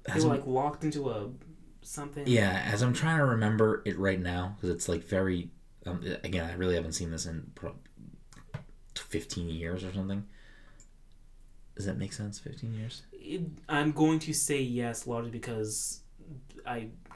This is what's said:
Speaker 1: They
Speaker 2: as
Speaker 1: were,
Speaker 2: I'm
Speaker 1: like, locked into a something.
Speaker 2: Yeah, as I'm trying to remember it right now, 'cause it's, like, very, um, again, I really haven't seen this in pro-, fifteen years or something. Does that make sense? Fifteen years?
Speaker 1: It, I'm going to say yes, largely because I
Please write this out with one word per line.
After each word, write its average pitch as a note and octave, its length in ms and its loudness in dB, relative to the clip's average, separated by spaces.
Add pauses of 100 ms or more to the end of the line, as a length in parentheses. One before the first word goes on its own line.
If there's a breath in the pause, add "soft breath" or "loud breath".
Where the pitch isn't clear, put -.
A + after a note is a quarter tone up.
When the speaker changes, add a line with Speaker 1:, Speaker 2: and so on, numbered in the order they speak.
Speaker 1:
They - 60 -4
Speaker 2:
as D#3+ 140 6
Speaker 1:
were, D3 60 6
Speaker 2:
I'm C#3 80 2
Speaker 1:
like, C#3 60 -6
locked C#3 380 2
into D3 260 0
a G#2 200 -4 (500)
something. C#3+ 460 -8
Speaker 2:
Yeah, G2+ 400 6
as G#2+ 160 2
I'm B2 100 6
trying D#3+ 260 4
to D3 60 6
remember A2 600 6
it F2+ 120 0
right F#2 220 4
now, F2+ 400 -2
'cause F2+ 100 0
it's, E2+ 180 -2
like, E2+ 160 0
very, F#2 460 2 (360)
um, F2+ 160 -4 (200)
again, E2+ 260 0
I F2 60 -6
really F2+ 200 2
haven't E2+ 180 0
seen E2+ 180 -4
this D#2+ 140 -4
in E2 300 -8
pro-, D2+ 240 -10 (1160)
fifteen - 540 -4
years E2 340 -4
or F#2 120 -6
something. G2 320 -2 (1500 soft breath)
Does F#2+ 100 -6
that G2 120 -2
make G2 140 -6
sense? G#2 260 -8
Fifteen A#2 360 -10
years? A2 280 -8 (100)
Speaker 1:
It, - 300 -8 (260)
I'm D3+ 240 4
going D#3 280 6
to D#3 120 -2
say C#3+ 280 2
yes, A#2+ 460 -2
largely A#2 240 -2
because A2 680 -4 (680)
I A#2 220 -6 (280)